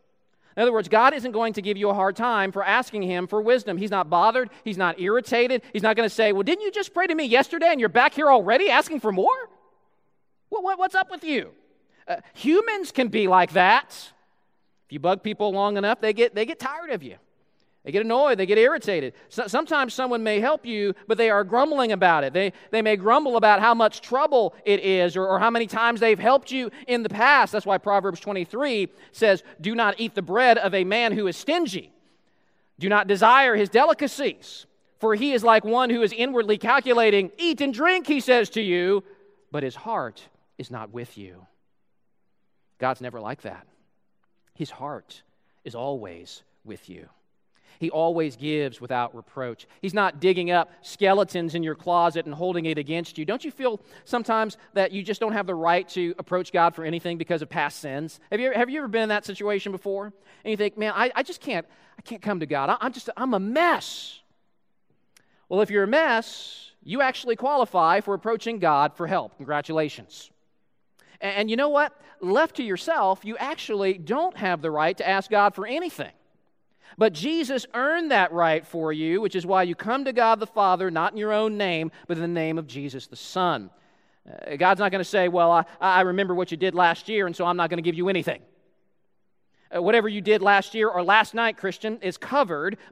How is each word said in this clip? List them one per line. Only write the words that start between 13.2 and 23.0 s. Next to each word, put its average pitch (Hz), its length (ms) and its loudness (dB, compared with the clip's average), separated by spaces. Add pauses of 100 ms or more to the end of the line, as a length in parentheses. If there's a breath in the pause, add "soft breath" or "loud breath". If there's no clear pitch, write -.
like 185 260 4
that. 196 380 4 (920)
If - 80 -20
you 147 60 -10
bug 180 240 0
people 208 280 -2
long 202 240 0
enough, 202 240 0
they 214 140 0
get, 220 220 2
they 208 100 -2
get 311 140 -10
tired 302 320 -8
of 208 100 -6
you. 120 140 -18 (680)
They - 80 -14
get 202 140 0
annoyed. 247 320 2
They 190 80 0
get 208 140 4
irritated. 208 540 2 (160 soft breath)
So, 226 180 -6
sometimes 277 460 -2
someone 247 300 -4
may 214 160 0
help 277 280 -2
you, 208 260 -4 (140 loud breath)
but 220 100 0
they 226 140 2
are 202 120 2
grumbling 247 480 0
about 180 320 4
it. 135 80 -2
They, 185 220 0 (160 loud breath)
they 220 140 0
may 214 120 2
grumble 233 420 2